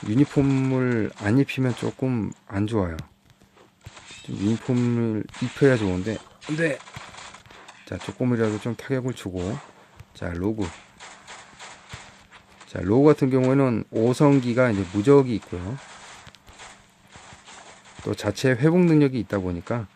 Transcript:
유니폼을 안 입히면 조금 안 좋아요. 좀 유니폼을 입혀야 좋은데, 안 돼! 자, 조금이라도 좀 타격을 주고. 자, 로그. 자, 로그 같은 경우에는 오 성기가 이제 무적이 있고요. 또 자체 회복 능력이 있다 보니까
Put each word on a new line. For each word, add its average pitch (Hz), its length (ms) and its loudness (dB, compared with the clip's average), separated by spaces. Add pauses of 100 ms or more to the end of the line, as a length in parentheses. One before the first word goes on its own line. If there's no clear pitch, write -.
유니폼을 131 1080 2
안 107 200 2
입히면 131 380 0
조금 117 560 -4 (160)
안 101 180 -2
좋아요. 98 300 -2 (1300)
좀 - 140 -12
유니폼을 117 880 0 (180)
입혀야 131 320 4
좋은데, 98 420 -2 (320)
안 151 60 -2
돼! 156 220 -2 (1080)
자, 98 120 -10
조금이라도 113 640 -2
좀 120 160 -6
타격을 131 380 -6
주고. 92 280 -8 (720)
자, 90 200 -8
로그. 101 300 -4 (2000)
자, - 140 -8
로그 120 280 4
같은 143 200 4
경우에는 131 640 2
오 113 220 2
성기가 127 580 4
이제 98 120 0 (100)
무적이 127 420 4
있고요. 90 400 -8 (2250)
또 104 100 -4
자체 104 360 -2
회복 156 280 2
능력이 151 400 4
있다 101 200 -4
보니까 92 560 -6